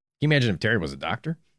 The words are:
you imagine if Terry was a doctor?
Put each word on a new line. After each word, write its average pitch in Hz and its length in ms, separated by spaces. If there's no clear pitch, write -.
you 147 80
imagine 127 260
if 78 60
Terry 110 180
was 76 160
a 67 40
doctor? 98 400